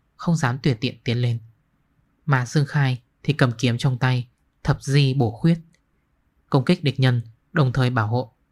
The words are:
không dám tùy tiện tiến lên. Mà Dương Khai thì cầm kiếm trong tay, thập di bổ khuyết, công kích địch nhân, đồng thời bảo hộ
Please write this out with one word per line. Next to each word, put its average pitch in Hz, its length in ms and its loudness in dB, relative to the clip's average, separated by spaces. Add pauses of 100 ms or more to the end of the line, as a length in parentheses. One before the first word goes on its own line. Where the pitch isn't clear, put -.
(160)
không 170 200 -2
dám 131 220 -2
tùy 143 160 0
tiện - 300 -6
tiến 120 140 -2
lên. 120 220 -2 (880)
Mà 131 200 0
Dương 143 200 0
Khai 131 360 -2 (220)
thì 147 100 0
cầm 135 240 2
kiếm 117 200 0
trong 127 200 0
tay, 127 300 -2 (360)
thập - 200 -2
di 135 300 2
bổ 123 180 0
khuyết, 165 280 0 (920)
công 131 160 2
kích 175 180 0
địch 135 160 -2
nhân, 123 220 2 (300)
đồng 131 220 0
thời 127 160 2
bảo 113 180 -2
hộ 123 260 -4 (180)